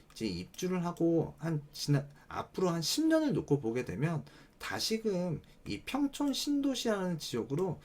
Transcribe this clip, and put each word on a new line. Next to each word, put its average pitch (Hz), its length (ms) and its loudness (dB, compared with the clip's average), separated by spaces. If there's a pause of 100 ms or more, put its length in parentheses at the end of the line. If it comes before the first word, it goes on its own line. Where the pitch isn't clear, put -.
(140)
이제 - 140 -4
입주를 180 580 -2
하고 165 540 2
한 156 220 -2 (120)
지난, 143 340 2 (200)
앞으로 - 420 -2
한 170 120 0
십 294 260 2
년을 311 260 4
놓고 139 260 2
보게 120 240 0
되면 147 400 -2 (360)
다시금 180 800 -2 (240)
이 - 160 -4
평촌 285 520 0
신도시라는 240 840 0
지역으로 147 680 -2